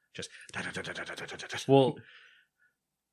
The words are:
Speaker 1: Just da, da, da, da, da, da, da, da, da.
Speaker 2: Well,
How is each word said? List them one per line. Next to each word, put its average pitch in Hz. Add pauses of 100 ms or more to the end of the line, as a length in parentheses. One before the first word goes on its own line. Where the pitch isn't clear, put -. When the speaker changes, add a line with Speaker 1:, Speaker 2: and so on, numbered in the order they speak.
(140)
Speaker 1:
Just - (240)
da, -
da, -
da, -
da, -
da, -
da, -
da, -
da, -
da. - (100)
Speaker 2:
Well, 135 (1160)